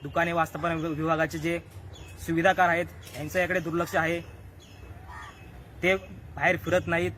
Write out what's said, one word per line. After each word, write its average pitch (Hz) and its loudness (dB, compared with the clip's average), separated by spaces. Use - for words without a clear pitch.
दुकाने 170 0
व 170 2
आस्थापना 165 0
वि-, 160 -2
विभागाचे 160 2
जे 165 0
सुविधाकार 175 6
आहेत, 170 4
यांचं 151 -2
याकडे 180 2
दुर्लक्ष 170 0
आहे. 170 2
ते 185 6
बाहेर 175 4
फिरत 165 2
नाहीत 170 2